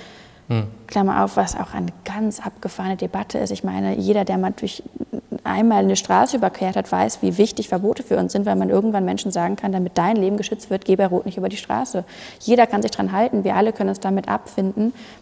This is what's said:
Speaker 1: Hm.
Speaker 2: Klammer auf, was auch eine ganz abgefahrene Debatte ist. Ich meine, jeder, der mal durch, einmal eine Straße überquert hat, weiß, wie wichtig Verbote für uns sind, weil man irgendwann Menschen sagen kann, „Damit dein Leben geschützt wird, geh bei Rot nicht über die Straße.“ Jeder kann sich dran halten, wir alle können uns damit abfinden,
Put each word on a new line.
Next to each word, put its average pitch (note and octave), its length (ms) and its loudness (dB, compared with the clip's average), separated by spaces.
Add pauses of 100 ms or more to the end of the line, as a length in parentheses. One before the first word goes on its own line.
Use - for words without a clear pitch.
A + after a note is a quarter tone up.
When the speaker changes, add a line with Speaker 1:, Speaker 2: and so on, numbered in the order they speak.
(480)
Speaker 1:
Hm. A2 200 0 (180)
Speaker 2:
Klammer G3 380 2
auf, G3 140 0
was F#3+ 180 0
auch - 180 -8
eine F3 140 -4 (160)
ganz G#3 360 -4
abgefahrene - 580 -6
Debatte F#3+ 420 -4
ist. G3 100 -2
Ich G3 140 -6
meine, F#3+ 320 -2
jeder, G3 300 2
der F#3+ 120 0
mal F#3 180 0
durch, - 280 -8 (600)
einmal G3+ 400 4
eine F#3+ 120 4
Straße G#3+ 420 2
überquert F#3 380 0
hat, F#3+ 160 -2
weiß, F#3+ 320 0
wie F#3 160 2
wichtig G#3+ 280 2
Verbote G3+ 360 0
für F#3+ 140 0
uns F3+ 140 0
sind, G3+ 140 0
weil G3 100 2
man F#3+ 140 2
irgendwann G3+ 360 2
Menschen F#3+ 260 -2
sagen F3 240 0
kann, G3 160 -4
„Damit F#3 260 -2
dein F#3 180 4
Leben G3+ 220 2
geschützt G#3+ 320 -6
wird, F#3+ 160 -2
geh F#3+ 100 4
bei G3 120 4
Rot F3+ 180 0
nicht G3 120 -6
über F#3+ 120 -2
die G3 80 -6
Straße.“ - 460 -4 (380)
Jeder A#3 260 6
kann G#3 160 0
sich G#3+ 80 0
dran F#3+ 200 -2
halten, G#3 320 0
wir G3 120 0
alle G#3+ 180 2
können G3 160 -2
uns G3 100 -4
damit F#3+ 300 -2
abfinden, G3+ 640 -2 (280)